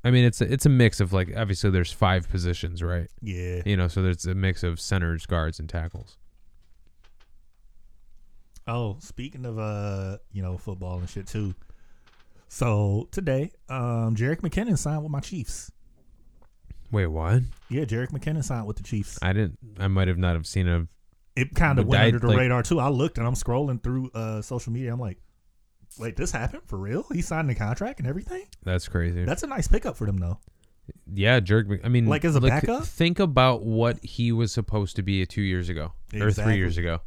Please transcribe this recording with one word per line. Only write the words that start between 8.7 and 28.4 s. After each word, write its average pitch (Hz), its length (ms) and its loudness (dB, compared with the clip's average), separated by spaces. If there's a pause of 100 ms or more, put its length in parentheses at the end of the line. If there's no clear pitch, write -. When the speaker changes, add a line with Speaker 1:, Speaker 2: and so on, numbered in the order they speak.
Speaker 2:
speaking 127 460 -12
of, 113 120 -8
uh, 101 600 -4 (160)
you 98 80 -6
know, 92 160 -4
football 92 420 -8
and 90 100 -8
shit, 98 180 -10
too. 104 280 -4 (960)
So, 104 600 2
today, 151 400 -2 (180)
um, 120 460 0
Jerick 131 260 0
McKinnon 190 360 0
signed 151 260 -2
with 156 80 -8
my 139 100 -4
Chiefs. - 500 -10 (1200)
Speaker 1:
Wait, 101 160 2
what? 80 360 2 (260)
Speaker 2:
Yeah, 135 160 -2
Jerick 113 240 -4
McKinnon 156 340 -4
signed 113 240 -4
with 104 80 -6
the - 80 -10
Chiefs. - 380 -6
Speaker 1:
I 92 100 0
didn't, 98 260 0 (220)
I 98 80 0
might 95 220 4
have 87 80 0
not 90 180 2
have 78 100 -4
seen 92 220 0
a 85 180 2 (520)
Speaker 2:
It 135 180 -2
kinda 147 280 6
Speaker 1:
but 92 40 2
Speaker 2:
went 101 160 6
Speaker 1:
I, - 40 8
Speaker 2:
under 117 120 4
the 120 80 2
Speaker 1:
like 110 100 6
Speaker 2:
radar, 123 240 4
too. 165 180 2
I 131 100 2
looked 143 280 0
and 117 80 0
I'm 123 100 0
scrolling 127 460 -2
through, 127 320 -4
uh, 110 280 -6
social 113 320 -6
media. 123 180 -4
I'm 120 80 -4
like, 117 200 -8 (800)
wait, 113 160 -8
this - 160 -2
happened? 127 360 -4
For 98 100 -8
real? 104 360 -4
He 170 80 -2
signed 160 280 -2
the 120 60 0
contract 127 440 -4
and 123 80 -4
everything? 285 380 -6 (180)